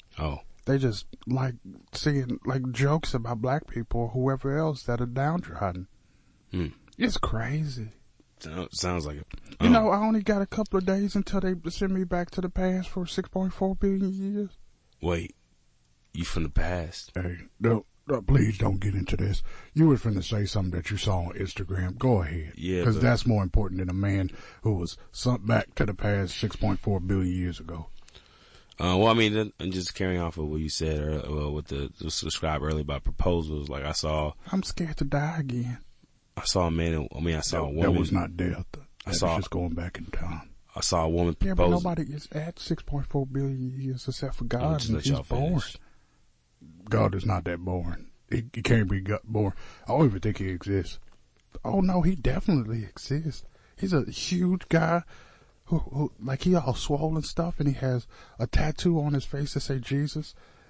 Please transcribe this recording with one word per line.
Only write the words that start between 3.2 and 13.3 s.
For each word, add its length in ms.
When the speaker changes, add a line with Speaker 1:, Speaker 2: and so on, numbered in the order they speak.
Speaker 2:
black 260
people 340
or 80
whoever 480
else 260
that 180
are 40
downtrodden. 840
Speaker 1:
Hmm. 160
Speaker 2:
It's 200
crazy. 720
Speaker 1:
So-, 320
sounds 340
like 120
it. 100
Speaker 2:
You 60
Speaker 1:
Um, 60
Speaker 2:
know, 160
I 160
only 160
got 200
a 40
couple 320
of 80
days 300
until 240
they 160
send 240
me 100
back 280
to 100
the 80
past 400
for 180
six 220
point 240